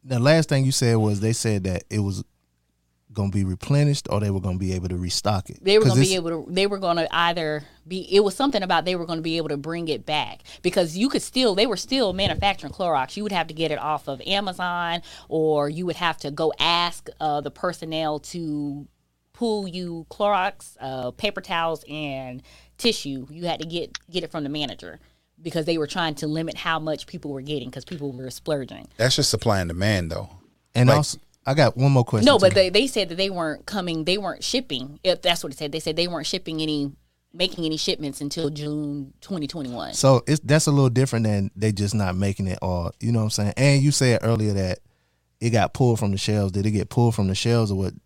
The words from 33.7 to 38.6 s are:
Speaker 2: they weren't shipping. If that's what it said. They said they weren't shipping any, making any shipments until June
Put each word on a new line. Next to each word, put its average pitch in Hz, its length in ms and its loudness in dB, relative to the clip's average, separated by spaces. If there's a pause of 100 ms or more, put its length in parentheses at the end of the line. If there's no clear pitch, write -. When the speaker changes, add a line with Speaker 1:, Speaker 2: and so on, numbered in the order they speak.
Speaker 2:
they 180 140 2
weren't 190 260 -8
shipping. 147 580 -6
If 180 200 0
that's 175 200 2
what 160 80 -6
it 135 80 -14
said. 147 140 -6
They 156 80 -4
said 156 160 -4
they 170 100 0
weren't 170 200 -6
shipping 165 340 -4
any, 147 320 -2 (400)
making 180 320 -2
any 156 140 -2
shipments 151 420 -4
until 147 300 -4
June 147 720 -6